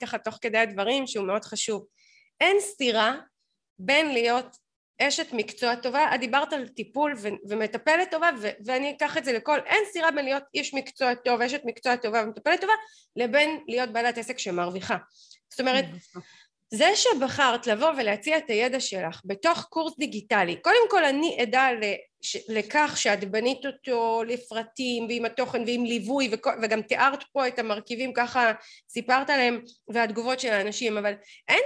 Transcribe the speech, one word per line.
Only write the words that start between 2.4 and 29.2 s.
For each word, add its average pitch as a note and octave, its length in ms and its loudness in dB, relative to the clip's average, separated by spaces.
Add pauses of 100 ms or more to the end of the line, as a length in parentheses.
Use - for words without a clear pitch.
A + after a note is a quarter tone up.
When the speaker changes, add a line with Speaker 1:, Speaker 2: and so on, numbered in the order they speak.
Speaker 1:
אין F#4 200 6
סתירה A#3+ 600 0 (580)
בין C#4+ 340 2
להיות A#3+ 440 0 (440)
אשת C#4+ 320 0
מקצוע A#3+ 440 -2
טובה, C4 380 0
את B3 60 -2
דיברת C#4 320 0
על C4+ 160 -6
טיפול C#4+ 500 -2
ו-, G#3 100 -8 (200)
ומטפלת A3+ 640 0
טובה, E4 200 2 (100)
ו-, G#3 80 -4 (160)
ואני C4 260 -2
אקח D4 260 -4
את C#4 80 -2
זה B3+ 80 -2
לכל, C4+ 340 0
אין G#4 220 2
סתירה E4 220 0
בין C#4+ 140 -2
להיות C#4 180 -2 (120)
איש C#4+ 200 -4
מקצוע C4 400 -2
טוב, B3 260 0
אשת B3+ 240 -2
מקצוע A#3+ 320 -2
טובה A3+ 260 0
ומטפלת C4 380 0
טובה, G4 120 2 (440)
לבין C#4+ 520 2
להיות A#3+ 240 -2
בעלת A#3 260 0
עסק A#3 200 -8
שמרוויחה. F3+ 580 -4 (540)
זאת - 100 -6
אומרת, C4 240 2
Speaker 2:
נכון. F3 380 -16 (520)
Speaker 1:
זה D4+ 200 6
שבחרת C4 720 2
לבוא A#3 220 2 (100)
ולהציע A#3 400 0
את D4+ 120 -4
הידע A#3+ 300 2
שלך F3+ 440 -6
בתוך G#3+ 380 0
קורס D#4+ 360 -4
דיגיטלי, G#3 640 0
קודם A4 280 6
כל F4+ 140 6
אני C#4+ 360 2
עדה B3 320 4
ל-, G#3+ 220 -2 (280)
ש-, - 140 -8 (120)
לכך A3+ 480 0
שאת G3+ 340 0
בנית B3 360 0
אותו A3+ 600 -2
לפרטים A#3 800 -4
ועם A#3 160 -2
התוכן A#3+ 420 -2
ועם A#3+ 180 0
ליווי A#3 480 0
וכו-, A3+ 180 0 (120)
וגם A3 200 0
תיארת C4+ 400 2 (100)
פה C4 160 0
את B3 100 -4
המרכיבים, A3+ 540 -4
ככה A#3+ 400 2 (360)
סיפרת B3+ 420 0